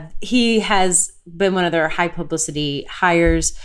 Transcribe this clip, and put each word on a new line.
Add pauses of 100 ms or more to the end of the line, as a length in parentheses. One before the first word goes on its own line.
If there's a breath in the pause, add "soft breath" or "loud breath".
(200)
he
has (120)
been
one
of
their
high
publicity
hires.